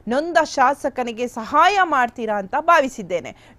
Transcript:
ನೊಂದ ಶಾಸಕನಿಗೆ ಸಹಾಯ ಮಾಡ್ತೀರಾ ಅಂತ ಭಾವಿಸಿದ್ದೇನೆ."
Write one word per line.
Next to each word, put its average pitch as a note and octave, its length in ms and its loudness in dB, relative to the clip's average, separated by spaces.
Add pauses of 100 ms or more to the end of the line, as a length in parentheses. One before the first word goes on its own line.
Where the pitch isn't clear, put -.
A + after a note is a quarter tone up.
ನೊಂದ D#4 360 -2
ಶಾಸಕನಿಗೆ B3+ 840 -2
ಸಹಾಯ D4+ 560 2
ಮಾಡ್ತೀರಾ A#3+ 540 -2
ಅಂತ G3 220 -6
ಭಾವಿಸಿದ್ದೇನೆ." A#3+ 760 0 (240)